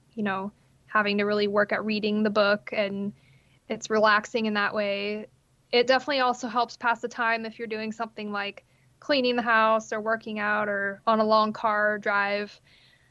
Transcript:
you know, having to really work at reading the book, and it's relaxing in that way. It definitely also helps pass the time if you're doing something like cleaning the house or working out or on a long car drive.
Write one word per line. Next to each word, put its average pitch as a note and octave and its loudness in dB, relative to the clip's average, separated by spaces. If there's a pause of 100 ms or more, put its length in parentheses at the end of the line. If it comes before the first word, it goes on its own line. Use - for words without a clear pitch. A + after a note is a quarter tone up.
(120)
you A3+ -8
know, G3 -4 (360)
having G3+ 0
to G#3 2
really G#3 0
work G3+ 2
at G3+ -2
reading G#3+ 0
the G#3+ 2
book, G#3 2
and G3+ -4 (560)
it's A3 -8
relaxing G#3+ 2
in G#3+ -2
that G3+ -2
way. G#3 -4 (480)
It A#3+ 4
definitely C4 2
also B3 0
helps A#3 -2
pass A#3 -2
the A#3+ -8
time A3+ -2
if A3 -12
you're A#3 -10
doing A3 -6
something G#3+ -10
like G3+ -8 (320)
cleaning B3 2
the A#3+ -2
house A3 4
or A3 -4
working A3 -4
out G#3 0
or G3 -4
on A3 4
a G#3+ 4
long G#3+ 4
car G#3 0
drive. G3+ -2 (520)